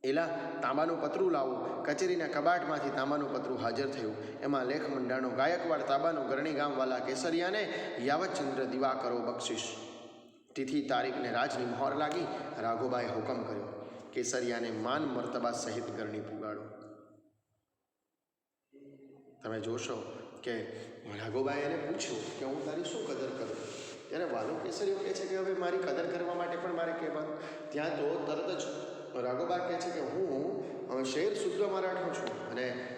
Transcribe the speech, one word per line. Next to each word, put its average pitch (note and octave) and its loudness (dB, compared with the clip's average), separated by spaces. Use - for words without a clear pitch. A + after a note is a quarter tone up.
"એલા, D3 4
તાંબાનું D3+ 2
પતરું F3 4
લાવો." C3 0
કચેરીના E3+ 2
કબાટમાંથી D3 4
તાંબાનું C3+ 2
પતરું B2+ -2
હાજર A#2+ 2
થયું. G#2+ -4
એમાં C#3 2
લેખ D3+ 0
મંડાણો, C3 0
"ગાયકવાડ D#3+ 2
તાંબાનું C#3 2
ગરણી C#3+ 2
ગામવાલા C3 2
કેસરિયાને E3+ 2
યાવતચંદ્ર C#3 2
દિવાકરો C3 2
બક્ષિસ." A#2+ -2
તિથિ, C3+ 2
તારીખને B2+ 2
રાજની B2 2
મહોર C3 2
લાગી. D3+ 2
રાઘોબાએ A#2 2
હુકમ A2+ 0
કર્યો, G2+ -6
"કેસરિયાને A#2+ 0
માન A#2 0
મર્તબા B2 0
સહિત A2 -2
ગરણી G#2+ -4
પુગાડો." G#2+ -6
તમે A2 -2
જોશો A2+ -2
કે A#2 -2
રાઘોબાએ C3 0
એને D3+ 0
પૂછ્યું C#3+ -2
કે, C3+ -2
"હું C#3 -2
તારી D3+ -2
શું - -2
કદર C3 -2
કરું?" - -6
ત્યારે F3+ 0
વાલો - 0
કેસરીઓ G#3 0
કહે F#3+ 0
છે F#3+ -2
કે, F#3 0
"હવે F#3+ 2
મારી F3+ 2
કદર F3 2
કરવા F3 0
માટે E3+ 0
પણ F3+ -2
મારે E3+ 2
કહેવાનું." D3+ -2
ત્યાં D3+ 0
તો D3+ 2
તરત F3 0
જ - -2
રાઘોબા B2+ 0
કહે C3+ 0
છે F3 -2
કે, E3 -2
"હું, D3 0
અ, C3 0
શેર D#3 2
શુદ્ધ G3 2
મરાઠો F#3 2
છું - -2
અને B2 -2